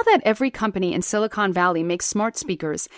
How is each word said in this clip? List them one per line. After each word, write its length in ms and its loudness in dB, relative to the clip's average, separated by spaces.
that 180 6
every 280 2
company 420 -2
in 80 -2
Silicon 500 0
Valley 300 2
makes 240 -2
smart 320 -2
speakers 500 -4